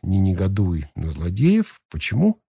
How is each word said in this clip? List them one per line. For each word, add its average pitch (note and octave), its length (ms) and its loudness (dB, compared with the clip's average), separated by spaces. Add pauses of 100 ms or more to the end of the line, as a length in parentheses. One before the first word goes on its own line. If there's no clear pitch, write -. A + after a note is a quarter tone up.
«Не F#2+ 180 0
негодуй F#2+ 760 0
на D#2+ 140 -6
злодеев». G2+ 800 0
Почему? C#3 520 -2 (120)